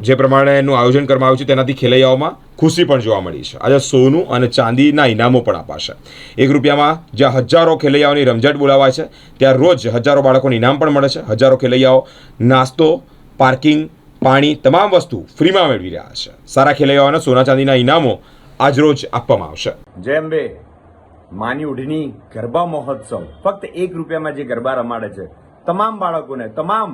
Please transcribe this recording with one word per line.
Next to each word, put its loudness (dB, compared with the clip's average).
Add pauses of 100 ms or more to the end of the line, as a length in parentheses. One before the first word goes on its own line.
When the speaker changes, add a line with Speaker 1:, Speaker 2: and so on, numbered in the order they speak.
Speaker 1:
જે 2
પ્રમાણેનું 2
આયોજન 2
કરવામાં 2
આવ્યું 0
છે, -4
તેનાથી 0
ખેલૈયાઓમાં 2 (240)
ખુશી 0
પણ 2
જોવા -2
મળી -10
છે. -18
આજે 2
સોનું 2
અને 0
ચાંદીના 2
ઇનામો 2
પણ -2
અપાશે. -12 (440)
એક 2
રૂપિયામાં 0 (180)
જ્યાં 0
હજારો 2
ખેલૈયાઓની 0
રમઝટ 0
બોલાવાય 4
છે, -6 (320)
ત્યાં 4
રોજ 2
હજારો 0
બાળકોને 2
ઇનામ 2
પણ 0
મળે 2
છે. -8
હજારો 2
ખેલૈયાઓ 2 (320)
નાસ્તો, 2 (500)
પાર્કિંગ, 2 (400)
પાણી, 2
તમામ 2
વસ્તુ 0 (200)
ફ્રીમાં 2
મેળવી -4
રહ્યા -14
છે. -16 (140)
સારા 2
ખેલૈયાઓને 2
સોના 2
ચાંદીના 2
ઇનામો 2 (460)
આજરોજ 2 (140)
આપવામાં -2
આવશે. -8 (280)
Speaker 2:
જય -4
અંબે. -4 (920)
માની -8
ઓઢણી -8 (260)
ગરબા -6
મહોત્સવ. -10 (220)
ફક્ત -6 (120)
એક -6
રૂપિયામાં -8
જે -10
ગરબા -6
રમાડે -8
છે, -16 (400)
તમામ -4
બાળકોને, -8
તમામ -6